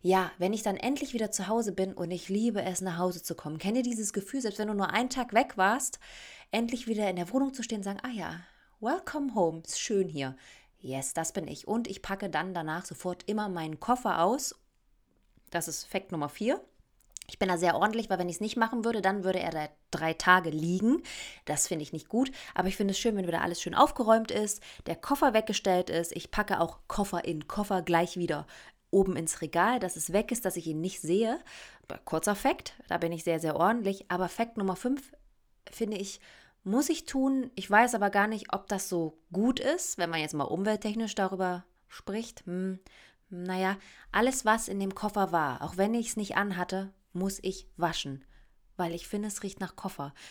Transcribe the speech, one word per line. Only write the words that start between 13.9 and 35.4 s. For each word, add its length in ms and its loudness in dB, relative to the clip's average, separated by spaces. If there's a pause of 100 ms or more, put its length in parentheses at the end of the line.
aus. 360 2 (920)
Das 180 -4
ist 160 -8
Fact 260 -6
Nummer 200 -2
vier. 280 0 (680)
Ich 100 -14
bin 100 2
da 80 4
sehr 200 4
ordentlich, 340 2
weil 80 2
wenn 100 0
ich's 120 -6
nicht 160 -4
machen 280 2
würde, 160 0
dann 220 2
würde 160 2
er 140 -2
da 160 -4 (240)
drei 200 0
Tage 380 6
liegen. 540 2 (400)
Das 240 0
finde 160 -2
ich 80 -10
nicht 160 -8
gut, 240 0 (200)
aber 140 0
ich 100 0
finde 140 2
es 80 0
schön, 180 2
wenn 120 0
wieder 140 0
alles 200 -2
schön 140 -4
aufgeräumt 560 6
ist, 280 0 (260)
der 100 -4
Koffer 360 2
weggestellt 560 2
ist. 280 -2
Ich 160 -10
packe 260 0
auch 300 0
Koffer 360 -2
in 220 -4
Koffer 340 0
gleich 360 2
wieder 300 -2 (440)
oben 240 6
ins 260 -2
Regal, 380 4
dass 160 -2
es 180 -4
weg 200 2
ist, 120 -4
dass 120 0
ich 100 -6
ihn 140 -2
nicht 200 -4
sehe. 380 2 (640)
Kurzer 300 0
Fact, 400 0 (140)
da 100 0
bin 140 0
ich 100 -6
sehr, 160 2
sehr 160 0
ordentlich. 560 2
Aber 180 0
Fact 280 -2
Nummer 180 0
fünf, 380 -4 (580)